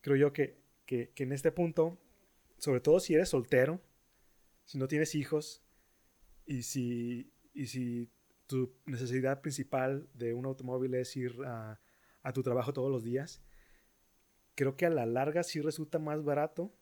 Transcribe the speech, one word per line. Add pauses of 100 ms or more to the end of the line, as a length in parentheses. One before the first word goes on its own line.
Creo
yo
que, (300)
que,
que
en
este
punto, (580)
sobre
todo
si
eres
soltero, (840)
si
no
tienes
hijos, (840)
y
si, (200)
y
si (360)
tu (120)
necesidad
principal
de
un
automóvil
es
ir (140)
a, (420)
a
tu
trabajo
todos
los
días, (1120)
creo
que
a
la
larga
sí
resulta
más
barato